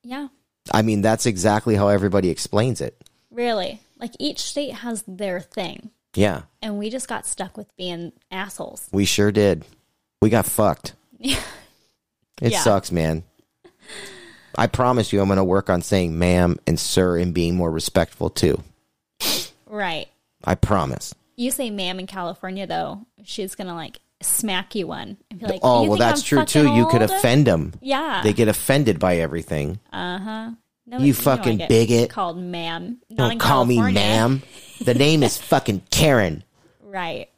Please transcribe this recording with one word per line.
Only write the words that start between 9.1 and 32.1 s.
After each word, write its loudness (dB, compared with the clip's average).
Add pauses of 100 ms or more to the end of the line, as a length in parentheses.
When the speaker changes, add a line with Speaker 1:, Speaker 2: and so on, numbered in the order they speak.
Speaker 2:
did. 2 (560)
We 6
got 2
fucked. 0
Speaker 1:
<laughs> -20 (140)
Yeah. -2 (1000)
Speaker 2:
It 2
Speaker 1:
Yeah. 0
Speaker 2:
sucks, 2
man. 0 (1300)
I 0
promise 2
you 2
I'm 2
gonna 4
work 0
on 2
saying 0
ma'am 4
and 0
sir 2
and 0
being 0
more 0
respectful, -2
too. 0 (1080)
Speaker 1:
Right. -8 (340)
Speaker 2:
I 0
promise. -2 (220)
Speaker 1:
You -4
say -6
ma'am -8
in -12
California, -10
though, -6 (180)
she's -10
gonna, -10
like, -14 (200)
smack -4
you -4
one -12 (140)
and -14
be -10
like, -4
Speaker 2:
Oh, 6
Speaker 1:
"You 2
Speaker 2:
well, 4
Speaker 1:
think 4
Speaker 2:
that's 2
Speaker 1:
I'm -8
Speaker 2:
true, 4
too. 4
Speaker 1:
fucking 6
Speaker 2:
You 6
could 6
Speaker 1:
old?" 4
Speaker 2:
offend 4
'em. 2
Speaker 1:
Yeah. -4
Speaker 2:
They 4
get 4
offended 2
by 2
everything. -4 (140)
Speaker 1:
Uh-huh. -10 (360)
No, -10
Speaker 2:
You 2
Speaker 1:
you 6
don't -2
Speaker 2:
fucking 0
Speaker 1:
get -6
Speaker 2:
bigot. 4